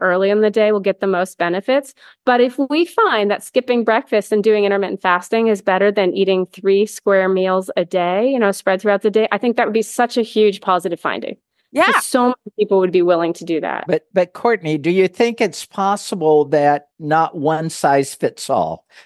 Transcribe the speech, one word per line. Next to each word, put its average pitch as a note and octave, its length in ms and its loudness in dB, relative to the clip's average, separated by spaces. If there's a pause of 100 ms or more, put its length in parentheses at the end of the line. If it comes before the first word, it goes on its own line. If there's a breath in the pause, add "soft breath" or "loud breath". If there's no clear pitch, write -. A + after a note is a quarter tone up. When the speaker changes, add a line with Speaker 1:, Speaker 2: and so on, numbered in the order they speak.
Speaker 1:
early F#3 300 0
in G#3+ 100 2
the G#3+ 100 2
day G#3+ 220 2
will G#3 80 0
get F#3+ 200 -2
the G3 60 -2
most F#3 300 -2
benefits. G3 560 -2 (320 soft breath)
But B3 160 2
if B3 180 2 (120)
we D#4+ 160 0
find B3+ 440 0
that - 120 -2
skipping B3 420 0
breakfast A3 480 0
and G#3 100 2
doing G#3+ 220 2
intermittent G3 380 -2
fasting F#3+ 460 0
is G3+ 120 0
better G3 320 2
than F#3+ 220 0
eating F#3+ 320 0
three G3 400 0
square G3 420 0
meals F#3+ 480 -2
a F3+ 80 0
day, F3+ 460 -2
you C4 80 -2
know, G3+ 140 2
spread F#3+ 280 -2
throughout G3+ 220 0
the A3 80 0
day, A3 220 0
I G#3 60 -2
think A#3+ 180 -2
that A#3 100 2
would G#3 80 -6
be A3+ 80 0
such A#3+ 340 -2
a A#3+ 60 0
huge G#3+ 400 0
positive F3 380 -2
finding. B2+ 360 -6 (360)
Speaker 2:
Yeah. D4+ 120 2
Speaker 1:
'Cause A#4+ 220 0
so B3+ 180 0
many B3 100 2 (240)
people G3+ 220 2
would F#3 100 2
be F3+ 120 2
willing E3+ 320 0
to E3+ 100 -14
do E3 160 -4
that. - 260 -6
Speaker 3:
But, E3 260 -2
but F3+ 200 0
Courtney, F3+ 440 -2
do D3 140 -2
you F#3 160 2
think A#3 340 -2
it's F#3+ 240 -2
possible F3+ 840 0
that C#3+ 420 0 (100)
not D#3 380 0
one D#3+ 340 -2
size C#3 420 0
fits - 380 -6
all? E2 360 -4 (200 loud breath)